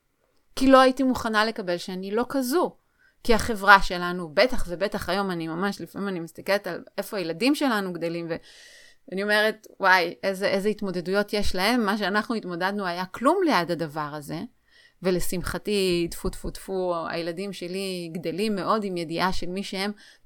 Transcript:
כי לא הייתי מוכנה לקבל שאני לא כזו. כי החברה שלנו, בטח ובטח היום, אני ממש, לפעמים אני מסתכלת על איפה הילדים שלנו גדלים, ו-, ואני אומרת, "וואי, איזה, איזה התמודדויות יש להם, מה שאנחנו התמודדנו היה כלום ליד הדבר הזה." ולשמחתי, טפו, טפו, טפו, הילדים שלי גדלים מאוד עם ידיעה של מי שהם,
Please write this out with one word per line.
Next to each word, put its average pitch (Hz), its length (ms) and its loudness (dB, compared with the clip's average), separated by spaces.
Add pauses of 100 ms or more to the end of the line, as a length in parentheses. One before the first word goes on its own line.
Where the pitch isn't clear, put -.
(560)
כי 262 100 2
לא 262 140 10
הייתי 262 220 4
מוכנה 226 420 0
לקבל 196 340 -2
שאני 185 320 -8
לא 226 180 0
כזו. 269 480 0 (480)
כי 226 100 4
החברה 196 480 6
שלנו, 175 520 -2
בטח - 340 4
ובטח 196 400 -4
היום, 190 220 0
אני 165 180 -4
ממש, 185 320 -4
לפעמים 180 280 -8
אני 190 120 -4
מסתכלת 196 460 -2
על 170 180 -8 (140)
איפה 202 180 -6
הילדים 180 380 2
שלנו 214 380 0
גדלים, 170 380 -4
ו-, 165 60 -4 (720)
ואני 185 140 -4
אומרת, 214 440 0 (140)
"וואי, 185 420 4
איזה, 190 260 -2
איזה 202 200 0
התמודדויות 196 640 -2
יש 208 220 2
להם, 214 320 2
מה 208 120 0
שאנחנו 208 360 0
התמודדנו 185 520 -4
היה 180 200 -4
כלום 311 380 2
ליד 180 260 2
הדבר 156 420 -4
הזה." 151 280 -8 (600)
ולשמחתי, 180 1080 0
טפו, - 180 -6
טפו, - 220 -6
טפו, 185 440 -4 (140)
הילדים 170 440 -6
שלי 180 600 -6
גדלים 175 440 -2
מאוד 196 280 0
עם 185 120 -4
ידיעה 170 360 0
של - 140 2
מי 180 160 -4
שהם, 196 300 -4 (340)